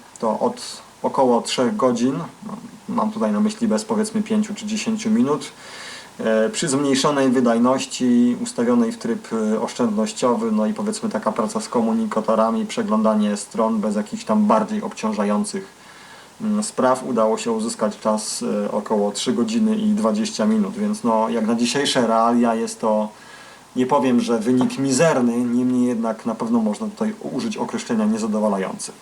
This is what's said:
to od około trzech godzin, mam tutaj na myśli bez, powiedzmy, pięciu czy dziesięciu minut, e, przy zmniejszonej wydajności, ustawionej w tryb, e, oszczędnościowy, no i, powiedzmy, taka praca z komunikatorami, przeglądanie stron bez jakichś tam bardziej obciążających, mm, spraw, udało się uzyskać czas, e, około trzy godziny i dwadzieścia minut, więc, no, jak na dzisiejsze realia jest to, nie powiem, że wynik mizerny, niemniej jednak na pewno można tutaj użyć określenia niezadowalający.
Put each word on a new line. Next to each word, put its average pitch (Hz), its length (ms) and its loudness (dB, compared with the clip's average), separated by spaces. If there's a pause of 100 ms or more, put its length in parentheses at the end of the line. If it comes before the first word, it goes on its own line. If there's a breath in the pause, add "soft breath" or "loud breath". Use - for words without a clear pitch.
(200)
to 110 200 -2
od - 420 -4 (220)
około 123 380 2
trzech 117 340 0
godzin, 123 400 2 (760)
mam 110 220 -2
tutaj 110 200 -2
na 104 80 0
myśli 107 280 0
bez, - 180 0
powiedzmy, 214 380 -2
pięciu 214 300 -2
czy 214 120 -12
dziesięciu 214 460 -2
minut, 135 400 2 (680 loud breath)
e, 110 300 2
przy 165 180 -4
zmniejszonej 139 640 2
wydajności, 123 1120 2
ustawionej 117 480 2
w 117 60 -8
tryb, 113 300 -4 (260)
e, 107 80 0
oszczędnościowy, 113 880 0
no 107 140 2
i, 107 80 0
powiedzmy, 107 360 -4
taka 107 220 -2
praca 107 300 -2
z - 80 -10
komunikatorami, 110 960 0
przeglądanie 107 720 0
stron 113 420 -2
bez 101 160 0
jakichś 104 280 -6
tam 107 220 2
bardziej 110 360 2
obciążających, 208 840 -2 (760 loud breath)
mm, 104 220 0
spraw, 127 440 0
udało 113 300 2
się 117 140 -4
uzyskać 110 480 -4
czas, 110 440 -2 (220)
e, - 60 -4
około 104 400 0
trzy - 220 -2
godziny 110 420 2
i 107 140 0
dwadzieścia 107 560 0
minut, 107 320 2
więc, 104 260 -2
no, 113 260 2
jak 113 180 -2
na 117 80 2
dzisiejsze 123 520 0
realia 117 480 4
jest 113 260 -6
to, 107 280 0 (680 loud breath)
nie 127 100 2
powiem, 127 340 2
że 113 200 0
wynik 127 400 0
mizerny, 135 580 2
niemniej 123 500 2
jednak 113 380 -2
na 113 100 -2
pewno 117 240 0
można 107 280 -2
tutaj 107 260 -4 (200)
użyć 117 240 -4
określenia 113 480 -2
niezadowalający. 107 880 -2 (100)